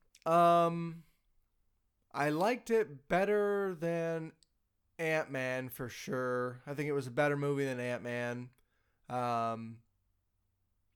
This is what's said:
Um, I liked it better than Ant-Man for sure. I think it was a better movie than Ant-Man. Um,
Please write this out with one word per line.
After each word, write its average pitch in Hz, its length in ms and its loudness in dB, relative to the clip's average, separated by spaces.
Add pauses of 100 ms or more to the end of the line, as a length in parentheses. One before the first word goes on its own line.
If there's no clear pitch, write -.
(260)
Um, 170 800 4 (1120)
I 143 160 0
liked 190 420 0
it 147 360 0
better 202 720 2
than 165 520 -2 (680)
Ant-Man 135 720 -2
for 123 200 -8
sure. 123 760 -4
I 143 80 -8
think 143 160 -4
it 147 40 0
was 135 140 -2
a 127 40 -8
better 147 260 2
movie 143 280 0
than 127 140 -4
Ant-Man. 123 680 -4 (600)
Um, 117 680 -2 (1200)